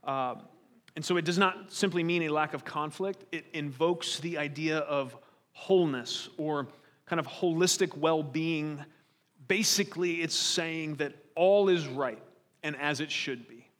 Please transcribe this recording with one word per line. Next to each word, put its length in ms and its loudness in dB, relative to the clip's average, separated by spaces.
Uh, 300 -2
and 80 -8
so 140 2
it 80 0
does 120 0
not 320 2
simply 320 0
mean 220 2
a 60 -2
lack 240 0
of 100 -8
conflict. 720 -6
It 180 -8
invokes 720 -2
the 160 -6
idea 420 -2
of 360 -2
wholeness 840 2
or 320 -2
kind 140 -2
of 80 -4
holistic 720 2
well-being. 840 0
Basically, 720 0
it's 120 -2
saying 640 -2
that 180 -4
all 320 6
is 200 4
right 360 -4
and 140 -4
as 240 -2
it 100 -4
should 380 -6
be. 180 -20